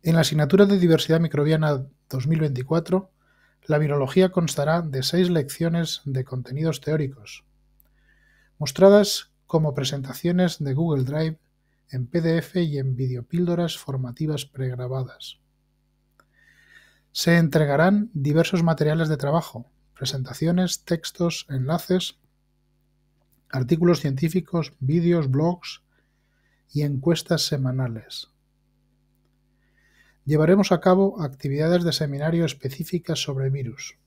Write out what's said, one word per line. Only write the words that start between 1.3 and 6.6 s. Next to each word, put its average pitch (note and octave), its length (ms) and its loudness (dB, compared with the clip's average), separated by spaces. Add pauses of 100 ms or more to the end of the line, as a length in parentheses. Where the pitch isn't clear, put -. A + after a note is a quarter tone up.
dos C3 180 -6
mil D#3+ 120 0
veinticuatro, D#3+ 720 -2 (540)
la D3+ 140 0
virología D3 500 2
constará E3 540 0
de C3+ 180 -4
seis F3 300 2
lecciones E3 760 -2
de C3 180 -4
contenidos C#3 560 -6